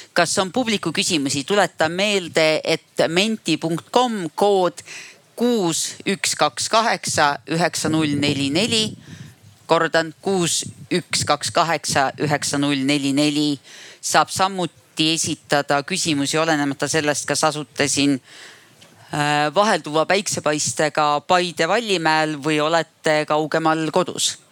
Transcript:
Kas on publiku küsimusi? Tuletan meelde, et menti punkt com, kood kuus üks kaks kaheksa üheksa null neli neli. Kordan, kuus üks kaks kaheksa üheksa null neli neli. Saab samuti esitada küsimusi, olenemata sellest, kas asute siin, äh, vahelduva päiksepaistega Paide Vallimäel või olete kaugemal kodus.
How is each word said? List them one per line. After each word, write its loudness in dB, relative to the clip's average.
Kas 0
on 0
publiku -2
küsimusi? -2
Tuletan 0
meelde, 0
et -2
menti 0
punkt -4
com, 2
kood 2
kuus -2
üks -4
kaks -2
kaheksa 2
üheksa -2
null 0
neli 0
neli. 0
Kordan, 0
kuus 0
üks -4
kaks -2
kaheksa 0
üheksa -2
null 0
neli 0
neli. 0
Saab 2
samuti -2
esitada -2
küsimusi, -2
olenemata -2
sellest, -2
kas -2
asute -2
siin, 2
äh, 0
vahelduva 2
päiksepaistega 0
Paide 0
Vallimäel 0
või 0
olete 0
kaugemal 0
kodus. -2